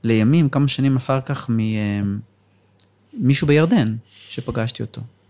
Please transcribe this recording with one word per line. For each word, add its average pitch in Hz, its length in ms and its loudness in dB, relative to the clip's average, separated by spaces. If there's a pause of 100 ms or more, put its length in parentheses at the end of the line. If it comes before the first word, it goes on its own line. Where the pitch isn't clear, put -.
לימים, 117 460 4
כמה 139 180 2
שנים 135 280 0
אחר 131 260 -2
כך, 135 280 -8
מ-, 113 100 0
אמ, 104 600 -2 (920)
מישהו 139 340 0
בירדן, 147 480 4 (340)
שפגשתי 123 540 -6
אותו, - 180 -12 (280)